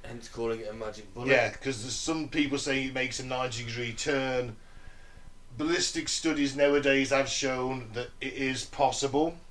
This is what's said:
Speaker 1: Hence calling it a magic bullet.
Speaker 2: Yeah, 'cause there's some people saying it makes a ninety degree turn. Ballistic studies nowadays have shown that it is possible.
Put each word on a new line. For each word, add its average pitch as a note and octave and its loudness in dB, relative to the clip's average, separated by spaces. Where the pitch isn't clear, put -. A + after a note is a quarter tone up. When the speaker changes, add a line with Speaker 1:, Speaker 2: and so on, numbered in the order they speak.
Speaker 1:
Hence A#2 -10
calling A2+ -2
it G#2+ -8
a G#2+ -10
magic A2 -10
bullet. B2 -4
Speaker 2:
Yeah, A#2+ 6
'cause B2 -4
there's A#2+ -6
some D#3+ -2
people C#3+ 2
saying C3+ 0
it B2+ -8
makes B2+ -2
a B2+ -8
ninety B2+ -2
degree A#2 -4
turn. B2+ 0
Ballistic E3 0
studies C#3+ 2
nowadays C#3 6
have C3+ 4
shown B2+ -2
that B2 -4
it C3+ -6
is C3 -2
possible. C#3 2